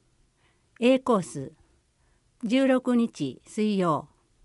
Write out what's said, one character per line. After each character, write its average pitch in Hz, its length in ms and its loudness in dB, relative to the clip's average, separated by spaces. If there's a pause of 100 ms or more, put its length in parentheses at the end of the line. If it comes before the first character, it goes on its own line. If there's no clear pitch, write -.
(800)
A 254 180 4
コ 254 160 0
ー 190 60 0
ス、 - 320 -10 (880)
十 262 240 2
六 254 280 2
日 226 500 -4
水 214 320 -2
曜、 170 320 0 (360)